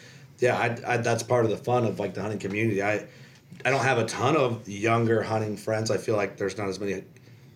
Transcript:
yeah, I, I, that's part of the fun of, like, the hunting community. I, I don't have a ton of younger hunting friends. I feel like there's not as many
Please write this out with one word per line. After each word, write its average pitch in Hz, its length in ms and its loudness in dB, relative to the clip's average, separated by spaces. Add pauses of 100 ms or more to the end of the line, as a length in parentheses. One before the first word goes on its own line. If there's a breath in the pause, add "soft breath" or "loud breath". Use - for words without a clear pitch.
(380 loud breath)
yeah, 123 180 4
I, 120 380 -2
I, - 40 2
that's 117 240 0
part 123 220 2
of 107 60 2
the 98 80 0
fun 120 260 2
of, 95 140 -2
like, 98 160 -2
the 98 80 -6
hunting 107 160 -4
community. 101 440 0
I, 104 220 0 (600 loud breath)
I 123 60 2
don't 139 140 2
have 131 140 2
a 110 80 0
ton 135 300 0
of 117 300 0
younger 113 560 2
hunting 107 340 -2
friends. 110 340 -2
I 98 80 2
feel 110 180 0
like 98 220 -2
there's 98 180 -2
not 101 120 -4
as 92 120 -4
many 95 220 -4 (540 loud breath)